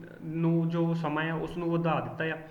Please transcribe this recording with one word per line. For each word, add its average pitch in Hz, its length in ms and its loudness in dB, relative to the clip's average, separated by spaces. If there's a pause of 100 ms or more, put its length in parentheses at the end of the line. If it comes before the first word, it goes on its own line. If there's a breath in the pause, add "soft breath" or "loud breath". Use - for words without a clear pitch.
(220)
ਨੂੰ 165 460 2
ਜੋ 165 260 2
ਸਮਾਂ 156 360 0
ਆ 165 40 0
ਉਸ 160 220 -4
ਨੂੰ 170 140 -2
ਵਧਾ 160 300 2
ਦਿੱਤਾ - 240 -4
ਆ, 160 140 -2 (120 loud breath)